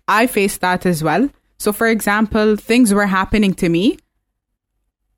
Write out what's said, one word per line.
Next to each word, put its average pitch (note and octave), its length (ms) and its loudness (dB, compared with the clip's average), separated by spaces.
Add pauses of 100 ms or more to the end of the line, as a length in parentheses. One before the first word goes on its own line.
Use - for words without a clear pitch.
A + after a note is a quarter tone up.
I G#3+ 180 2
faced G#3 360 -2
that F3+ 260 -2
as D#3 160 -2
well. F3 260 0 (320)
So, G#3 120 -2
for A3+ 140 -2
example, G#3+ 680 0
things A3+ 380 2
were G3+ 120 2
happening F#3+ 500 0
to F#3 120 -2
me. F3+ 300 0 (1200)